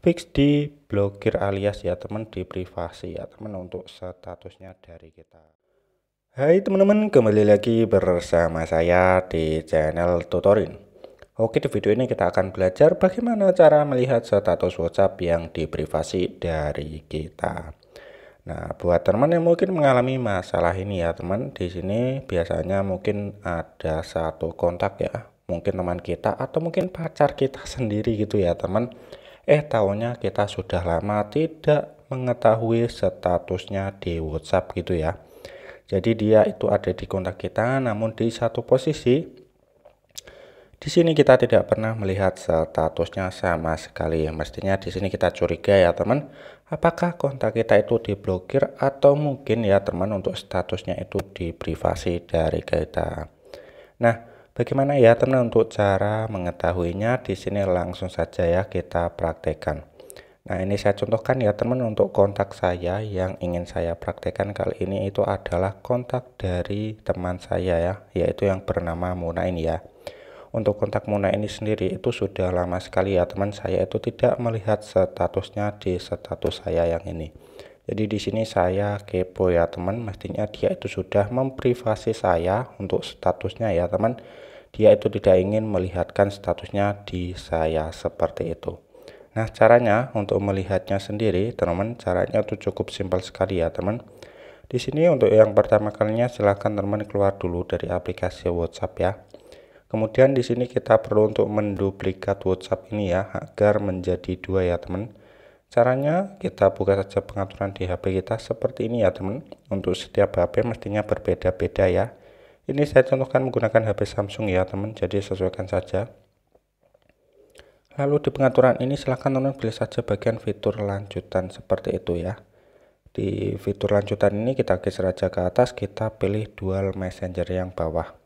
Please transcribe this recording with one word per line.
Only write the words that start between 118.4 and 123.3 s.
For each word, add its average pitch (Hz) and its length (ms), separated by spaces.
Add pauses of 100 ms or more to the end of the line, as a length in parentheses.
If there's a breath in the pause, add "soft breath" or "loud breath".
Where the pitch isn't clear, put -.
ini 139 160
silahkan 135 320
teman 135 240
pilih 110 160
saja - 320
bagian 107 340
fitur 104 460
lanjutan 98 640
seperti - 480
itu 87 240
ya. 90 240 (720 soft breath)
Di 101 400